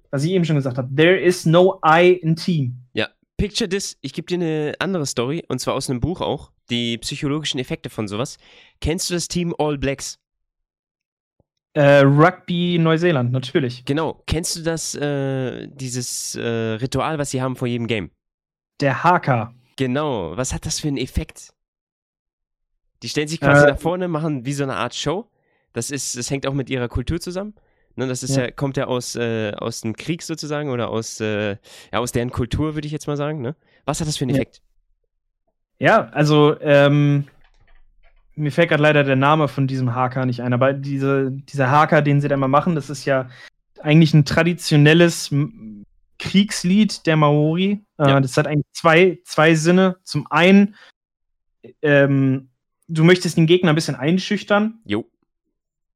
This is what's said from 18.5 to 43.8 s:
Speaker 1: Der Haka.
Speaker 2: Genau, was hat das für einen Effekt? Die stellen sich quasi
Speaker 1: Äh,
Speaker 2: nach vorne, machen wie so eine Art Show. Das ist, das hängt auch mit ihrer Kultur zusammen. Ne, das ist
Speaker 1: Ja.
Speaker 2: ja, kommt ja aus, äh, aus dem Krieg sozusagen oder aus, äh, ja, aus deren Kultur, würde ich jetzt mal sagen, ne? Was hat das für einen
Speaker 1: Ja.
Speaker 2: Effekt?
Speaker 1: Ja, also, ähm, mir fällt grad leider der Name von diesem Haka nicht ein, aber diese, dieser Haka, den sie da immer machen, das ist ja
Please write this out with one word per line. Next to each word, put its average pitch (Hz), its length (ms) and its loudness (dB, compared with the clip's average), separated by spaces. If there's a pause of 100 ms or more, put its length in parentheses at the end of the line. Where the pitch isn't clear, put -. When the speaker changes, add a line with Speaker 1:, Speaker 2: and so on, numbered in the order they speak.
Speaker 1:
Der 131 240 -2
Haka. 143 500 0 (220)
Speaker 2:
Genau, 123 600 -4
was 127 160 -6
hat 160 140 -10
das 156 140 -6
für 156 80 -6
einen 139 100 -4
Effekt? - 560 -8 (1500)
Die 117 60 -12
stellen 147 200 -4
sich 160 120 -8
quasi 143 240 6
Speaker 1:
Äh, 143 60 6
Speaker 2:
nach 135 80 -4
vorne, 180 300 -4
machen 151 360 -4
wie 139 80 -6
so 139 100 -6
eine 131 140 -4
Art 113 180 -6
Show. 175 360 -6 (420)
Das 120 180 -8
ist, 139 260 -8
das 120 140 -8
hängt 139 160 -4
auch 135 60 -4
mit 135 160 -4
ihrer 123 200 -4
Kultur 147 320 -6
zusammen. 190 340 -10 (420)
Ne, 127 100 -4
das 127 160 -6
ist 135 140 -2
Speaker 1:
Ja. 131 80 0
Speaker 2:
ja, 117 60 -6
kommt 139 260 -6
ja 135 100 -4
aus, 123 300 -6
äh, 113 400 -4
aus - 260 -8
dem 110 140 -6
Krieg 165 260 -8
sozusagen 151 480 -8
oder 120 200 -4
aus, 110 300 -8
äh, 107 320 -2 (400)
ja, 104 60 -2
aus 120 140 -4
deren 123 180 -2
Kultur, 147 440 -4
würde 151 120 -8
ich 147 60 -10
jetzt 151 140 -10
mal 147 100 -4
sagen, 147 260 -6
ne? 127 140 -8 (280)
Was 147 160 -4
hat 156 80 -4
das 151 80 -6
für 143 80 -4
einen 123 60 -4
Speaker 1:
Ja. 139 60 0
Speaker 2:
Effekt? - 260 -6 (1160)
Speaker 1:
Ja, 190 320 2
also, 147 500 4
ähm, 143 640 4 (1080)
mir 151 180 -4
fällt 170 180 2
grad 156 100 2
leider 147 240 6
der 135 120 2
Name 147 320 4
von 135 180 -2
diesem 127 280 -2
Haka 127 300 -2
nicht 123 180 -4
ein, 123 120 -2
aber 131 180 2
diese, 139 600 -2
dieser 139 380 -4
Haka, 151 300 4
den 143 200 2
sie 143 80 -4
da 143 60 0
immer 135 140 -2
machen, 147 260 2
das 143 140 -6
ist 143 160 -12
ja 131 240 -2 (520)